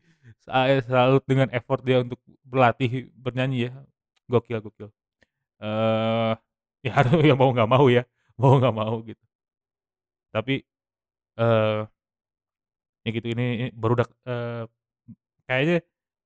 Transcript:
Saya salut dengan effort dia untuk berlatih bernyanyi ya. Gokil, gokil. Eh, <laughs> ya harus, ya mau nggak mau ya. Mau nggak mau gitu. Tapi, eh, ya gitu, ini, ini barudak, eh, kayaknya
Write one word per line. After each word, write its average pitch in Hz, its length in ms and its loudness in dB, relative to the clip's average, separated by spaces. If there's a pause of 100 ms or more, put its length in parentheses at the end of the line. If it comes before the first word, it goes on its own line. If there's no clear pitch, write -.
(440)
Saya 131 400 0
salut 127 400 2
dengan 135 320 0
effort 127 240 -4
dia 127 240 0
untuk 120 160 -10 (240)
berlatih 127 720 0
bernyanyi 127 560 -6
ya. - 20 -20 (540)
Gokil, 117 320 -2
gokil. 107 320 -18 (720)
Eh, 110 680 -2 (260)
<laughs> - 260 -20
ya 120 60 -4
harus, 135 320 2
ya 147 160 6
mau 131 160 4
nggak 113 160 2
mau 131 160 6
ya. 123 160 4 (320)
Mau 131 240 4
nggak 120 160 2
mau 110 320 -4
gitu. 107 160 -20 (1120)
Tapi, 120 320 -4 (720)
eh, 110 420 0 (1300)
ya - 80 -4
gitu, 117 160 -6
ini, 120 140 -4 (100)
ini 120 160 -8
barudak, 117 400 -2 (160)
eh, 120 400 -10 (800)
kayaknya 151 400 -2 (380)